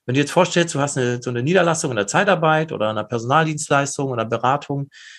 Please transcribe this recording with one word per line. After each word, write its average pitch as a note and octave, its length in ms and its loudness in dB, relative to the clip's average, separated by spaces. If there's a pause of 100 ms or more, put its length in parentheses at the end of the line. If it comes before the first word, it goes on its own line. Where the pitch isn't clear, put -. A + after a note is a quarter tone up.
wenn B2 80 -4
du C3+ 60 2
jetzt D3 120 0
vorstellst, E3+ 440 2
du C#3 40 -2
hast C#3+ 180 -2
eine, B2 240 0
so B2+ 80 -6
eine A#2+ 120 -4
Niederlassung E3 500 2
in G#2+ 60 -2
der G2+ 100 0
Zeitarbeit D#3+ 640 2
oder G#2+ 180 -2
einer G#2+ 160 -4
Personaldienstleistung C#3 1040 0
oder A2+ 160 -2
Beratung, C#3 640 -2 (300)